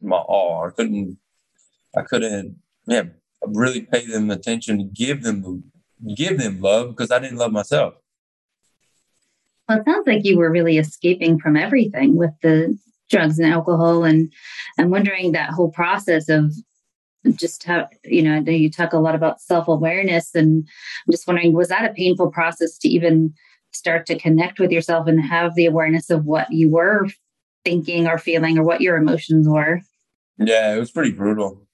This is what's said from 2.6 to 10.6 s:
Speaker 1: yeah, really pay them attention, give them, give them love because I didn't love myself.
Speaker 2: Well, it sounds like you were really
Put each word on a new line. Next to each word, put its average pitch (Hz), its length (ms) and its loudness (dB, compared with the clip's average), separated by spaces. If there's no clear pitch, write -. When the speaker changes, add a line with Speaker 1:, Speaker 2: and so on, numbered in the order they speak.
Speaker 1:
yeah, 117 180 -2
really 113 380 -2
pay 120 240 -4
them 107 240 -4
attention, 104 640 -4
give 123 280 -6
them, 95 420 -8
give 139 220 -4
them 98 240 -6
love 110 280 2
because 117 200 -6
I 123 80 2
didn't 131 180 -10
love 120 160 -2
myself. 107 420 -2
Speaker 2:
Well, 220 120 2
it 214 40 -6
sounds 349 220 0
like 214 180 2
you 190 140 4
were 165 120 4
really 165 280 2